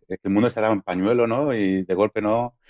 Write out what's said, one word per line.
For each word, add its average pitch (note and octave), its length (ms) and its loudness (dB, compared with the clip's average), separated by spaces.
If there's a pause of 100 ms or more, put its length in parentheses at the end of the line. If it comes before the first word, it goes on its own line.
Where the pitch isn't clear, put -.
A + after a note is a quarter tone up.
que F#2+ 160 -8
el G2 80 -2
mundo A2 180 2
será A2 220 0
un G2+ 100 0
pañuelo, G#2 460 0
¿no? C3 260 -2
Y F#2+ 300 0
de F#2 120 -4
golpe G#2+ 260 0
no, A#2 340 -2 (140)